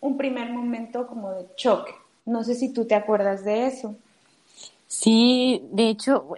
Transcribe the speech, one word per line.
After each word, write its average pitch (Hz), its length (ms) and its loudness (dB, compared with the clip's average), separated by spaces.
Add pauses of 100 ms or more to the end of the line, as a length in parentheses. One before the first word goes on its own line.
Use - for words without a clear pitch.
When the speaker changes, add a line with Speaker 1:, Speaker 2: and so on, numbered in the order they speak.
Speaker 1:
un 277 160 -2
primer 247 340 -4
momento 240 560 -6
como 208 240 -10
de 185 140 -10 (100)
choque. - 380 0 (320)
No 226 180 -2
sé 233 120 -2
si 254 180 -2
tú 233 120 -2
te 233 100 2
acuerdas 202 500 0
de 214 220 0
eso. 240 280 -8 (920)
Speaker 2:
Sí, 247 760 4 (100)
de 220 180 4
hecho, 220 380 0 (100)